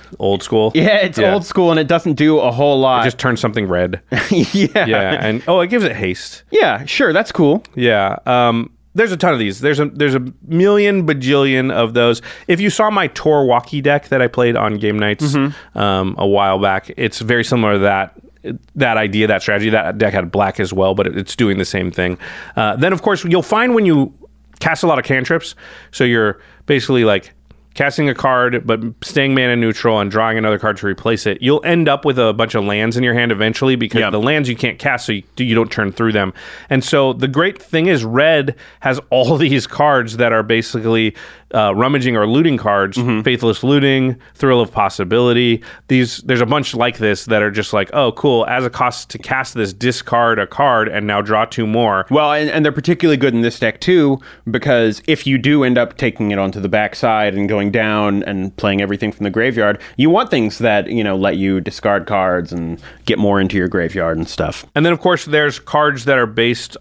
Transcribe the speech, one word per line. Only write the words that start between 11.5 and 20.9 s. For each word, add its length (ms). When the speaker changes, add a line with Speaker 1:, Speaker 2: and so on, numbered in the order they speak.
Speaker 1:
of 220
those. 300
If 120
you 120
saw 180
my 200
Torwalkie 720
deck 240
that 120
I 80
played 280
on 240
game 180
nights, 280
Speaker 2:
Mm-hmm. 420
Speaker 1:
um, 400
a 80
while 320
back, 400
it's 220
very 240
similar 300
to 60
that, 340
that 220
idea, 300
that 160
strategy. 260
That 300
deck 140
had 180
black 280
as 140
well, 220